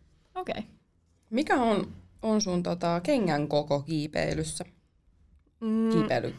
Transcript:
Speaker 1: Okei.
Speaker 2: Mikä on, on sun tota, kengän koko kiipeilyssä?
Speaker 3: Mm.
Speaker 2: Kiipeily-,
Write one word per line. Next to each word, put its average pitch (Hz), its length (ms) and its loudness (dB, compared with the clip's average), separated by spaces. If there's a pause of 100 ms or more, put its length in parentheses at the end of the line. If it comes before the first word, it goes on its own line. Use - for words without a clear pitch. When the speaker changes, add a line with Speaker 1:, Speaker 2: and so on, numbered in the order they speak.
(340)
Speaker 1:
Okei. 359 280 -6 (680)
Speaker 2:
Mikä 277 320 0
on, 214 260 2 (340)
on 214 180 2
sun 180 220 0
tota, 175 400 0
kengän 175 460 2
koko 147 340 0
kiipeilyssä? 156 800 -4 (960)
Speaker 3:
Mm. 226 300 0
Speaker 2:
Kiipeily-, 214 480 2